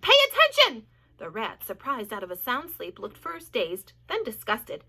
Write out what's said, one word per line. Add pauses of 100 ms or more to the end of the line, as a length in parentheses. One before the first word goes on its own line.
Pay (160)
attention! (320)
The
rat,
surprised
out
of
a
sound
sleep,
looked
first
dazed, (140)
then
disgusted.